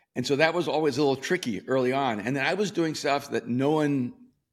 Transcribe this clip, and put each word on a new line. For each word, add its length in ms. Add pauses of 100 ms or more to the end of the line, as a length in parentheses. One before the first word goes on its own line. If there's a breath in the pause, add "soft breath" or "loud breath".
(160 loud breath)
and 100
so 100
that 180
was 120
always 300
a 60
little 140
tricky 520
early 240
on. 280
And 140
then 120
I 80
was 160
doing 240
stuff 380
that 160
no 240
one 420 (380)